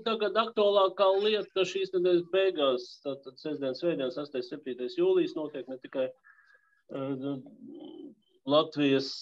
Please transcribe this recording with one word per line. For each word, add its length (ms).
tagad 320
aktuālākā 800
lieta 520
šīs 240
nedēļas 380
beigās, 580
tātad 340
sestdien, 400
svētdien, 400
sestais, 340
septītais 480
jūlijas 380
notiek 320
ne 100
tikai, 300
eh, 400
Latvijas 640